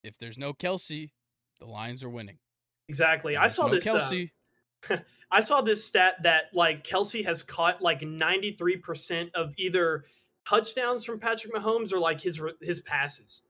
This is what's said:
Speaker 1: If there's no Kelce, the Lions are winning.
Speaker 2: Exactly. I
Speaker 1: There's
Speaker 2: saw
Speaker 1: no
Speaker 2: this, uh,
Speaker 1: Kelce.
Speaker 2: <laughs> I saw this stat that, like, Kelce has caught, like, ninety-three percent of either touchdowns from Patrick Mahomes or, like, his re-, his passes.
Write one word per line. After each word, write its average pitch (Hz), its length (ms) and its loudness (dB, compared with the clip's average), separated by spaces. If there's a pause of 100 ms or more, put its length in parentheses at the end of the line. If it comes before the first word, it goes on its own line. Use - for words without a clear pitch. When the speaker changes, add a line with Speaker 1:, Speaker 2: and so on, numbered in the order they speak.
Speaker 1:
If 107 140 -16
there's 117 200 -14
no 139 160 -6
Kelce, 160 580 -6 (480)
the - 60 -20
Lions 117 380 -10
are 123 60 -12
winning. 113 300 -12 (500)
Speaker 2:
Exactly. 156 480 2
I 156 60 4
Speaker 1:
There's 240 120 4
Speaker 2:
saw 311 120 2
Speaker 1:
no - 80 4
Speaker 2:
this, 175 120 0
uh, 220 120 2
Speaker 1:
Kelce. 170 320 -2 (840)
Speaker 2:
<laughs> - 160 -8
I 202 100 8
saw 269 200 4
this 214 240 2
stat 185 380 4
that, 160 300 4
like, 165 300 2
Kelce 208 420 -2
has 170 180 -2
caught, 175 380 0
like, 165 200 2
ninety-three 175 760 0
percent 170 560 -6
of 160 240 -4
either 170 460 0 (420)
touchdowns 240 600 0
from 233 140 -8
Patrick 226 340 -4
Mahomes 220 400 0
or, 190 60 0
like, 160 220 0
his 156 200 -4
re-, 160 200 -6
his 170 200 -4
passes. - 680 -6